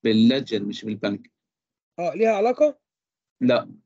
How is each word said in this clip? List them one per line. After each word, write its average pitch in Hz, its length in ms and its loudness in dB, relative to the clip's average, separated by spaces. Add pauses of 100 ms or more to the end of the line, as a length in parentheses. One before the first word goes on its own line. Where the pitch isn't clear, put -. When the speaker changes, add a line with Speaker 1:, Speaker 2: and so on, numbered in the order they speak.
Speaker 1:
بالليدجر 113 580 2
مش 104 220 -10
بالبنك. 104 460 -8 (680)
Speaker 2:
اه، 170 160 -6
ليها 220 220 0
علاقة؟ 254 420 0 (640)
Speaker 1:
لا. - 320 0 (120)